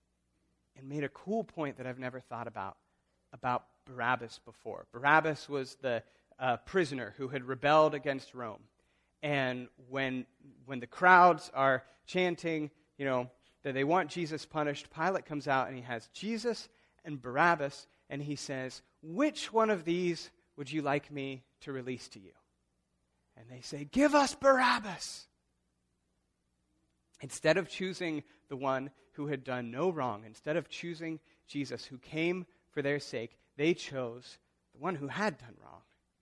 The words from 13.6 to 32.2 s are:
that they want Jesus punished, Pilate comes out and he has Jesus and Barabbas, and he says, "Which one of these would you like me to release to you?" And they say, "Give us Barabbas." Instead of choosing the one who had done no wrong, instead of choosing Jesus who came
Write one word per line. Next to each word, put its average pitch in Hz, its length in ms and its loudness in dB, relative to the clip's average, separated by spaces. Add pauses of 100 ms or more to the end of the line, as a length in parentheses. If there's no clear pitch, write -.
that 139 100 -4
they 135 100 2
want 160 260 4
Jesus 156 360 -6
punished, 147 440 -4
Pilate 175 360 0
comes 147 220 -6
out 131 200 4
and 131 80 -10
he 123 80 -12
has 120 300 -8
Jesus 220 560 -6 (340)
and 147 180 -10
Barabbas, 143 680 2 (220)
and 143 120 -6
he 147 140 -6
says, 131 460 -8 (200)
"Which 208 500 -2
one 220 180 4
of 185 140 2
these 170 480 0 (240)
would 139 160 -10
you 151 100 -2
like 143 300 0
me 135 320 -8 (180)
to 143 120 -10
release 127 360 -6
to 110 100 -20
you?" 95 120 -20 (1040)
And 117 140 -20
they 127 100 -16
say, - 240 -8
"Give 285 320 4
us 277 180 6
Barabbas." 247 920 2 (1900)
Instead 156 360 2
of 180 100 -2
choosing 170 560 -4 (240)
the 143 80 -10
one 135 360 -2 (220)
who 147 140 -6
had 135 160 -4
done 123 280 -6
no 151 180 0
wrong, 123 340 -4
instead 113 320 -6
of 165 140 -4
choosing 165 500 -8 (260)
Jesus 131 380 -6
who 127 140 -16
came 170 480 -2 (260)